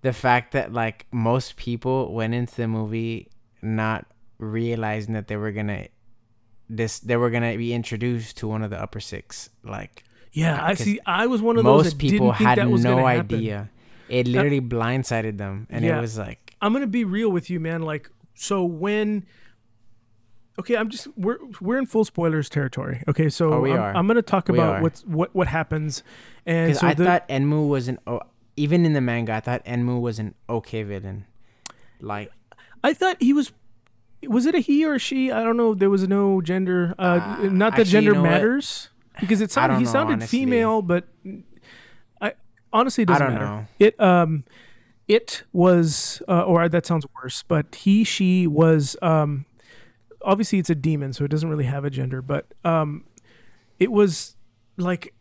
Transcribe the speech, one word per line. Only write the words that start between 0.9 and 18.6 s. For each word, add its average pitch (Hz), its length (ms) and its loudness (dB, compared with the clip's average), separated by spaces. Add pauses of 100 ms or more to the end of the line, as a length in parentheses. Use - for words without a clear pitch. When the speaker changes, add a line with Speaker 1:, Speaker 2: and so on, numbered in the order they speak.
Speaker 1:
most 120 460 -2
people 127 560 -4
went 113 200 -4
into 120 220 -4
the 117 120 -4
movie 110 600 -6 (320)
not 110 440 -4 (320)
realizing 110 760 -4
that 107 140 -6
they 107 80 -6
were 104 160 -6
gonna, 104 360 -6 (800)
this, 113 300 -4
they 120 180 -2
were 120 120 2
gonna 117 280 -2
be 117 160 -6
introduced 117 640 -6
to 113 100 -8
one 110 160 -4
of 104 60 -6
the 98 120 -8
upper 101 180 -10
six. - 500 -14 (140)
Like, 101 400 -14 (280)
Speaker 2:
Yeah, 156 320 -2
I 160 120 0
Speaker 1:
'cause 120 100 -4
Speaker 2:
see. 202 200 0
I 202 220 0
was 247 140 0
one 233 160 2
of 226 80 4
those 143 200 8
Speaker 1:
most 165 80 0
Speaker 2:
that 143 60 -10
Speaker 1:
people 196 280 2
Speaker 2:
didn't 117 100 2
think - 120 4
Speaker 1:
had 123 100 6
Speaker 2:
that 120 100 2
was 120 140 4
Speaker 1:
no 123 120 4
Speaker 2:
gonna 127 200 4
happen. 113 220 -2
Speaker 1:
idea. 107 320 -6 (380)
It 123 200 0
Speaker 2:
Uh, 123 40 0
Speaker 1:
literally 139 300 2
blindsided 117 760 -2
them, 98 320 -8
and 143 140 -4
it 165 60 2
Speaker 2:
yeah. 156 120 0
Speaker 1:
was 110 160 -6
like, - 440 -12
Speaker 2:
I'm 208 120 2
gonna 277 140 -2
be 233 160 -2
real 208 260 -2
with 180 200 -2
you, 175 100 -4
man. 165 220 -4
Like, 156 280 -8 (260)
so 196 280 -4